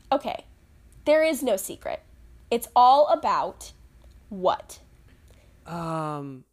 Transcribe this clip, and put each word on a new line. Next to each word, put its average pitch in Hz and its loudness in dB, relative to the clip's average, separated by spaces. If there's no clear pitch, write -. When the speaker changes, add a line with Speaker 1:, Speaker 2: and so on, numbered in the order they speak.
Speaker 1:
Okay. 277 -4
There 311 4
is 320 0
no 240 0
secret. - -10
It's 233 -4
all 262 6
about 190 -4
what?" 180 -4
Speaker 2:
Um, 156 -8